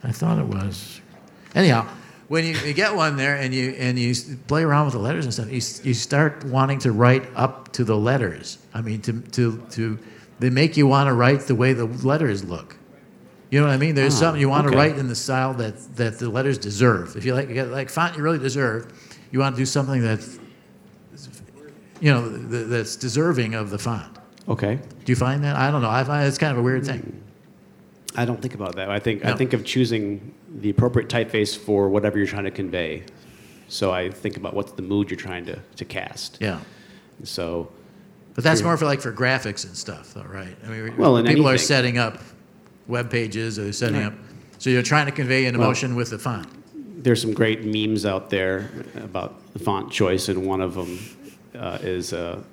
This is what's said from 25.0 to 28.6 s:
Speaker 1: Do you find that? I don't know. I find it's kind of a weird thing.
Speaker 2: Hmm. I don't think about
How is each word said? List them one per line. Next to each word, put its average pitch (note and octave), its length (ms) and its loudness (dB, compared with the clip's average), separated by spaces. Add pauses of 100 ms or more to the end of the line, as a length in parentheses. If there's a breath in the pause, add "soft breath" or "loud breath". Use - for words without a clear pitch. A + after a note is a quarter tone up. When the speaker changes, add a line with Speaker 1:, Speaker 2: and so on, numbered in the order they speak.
Speaker 1:
Do B2+ 80 0
you B2 40 2
find C3+ 280 0
that? C#3+ 100 0
I C3+ 160 2
don't D3 120 2
know. A2+ 80 0
I B2 120 0
find C#3+ 240 0
it's C#3 120 0
kind D#3 140 2
of A#2+ 60 0
a A#2 40 2
weird C3 220 0
thing. C3 160 -4
Speaker 2:
Hmm. - 180 -12 (1000)
I B2 60 2
don't A#2 160 -4
think B2 120 -8
about F#2+ 220 -6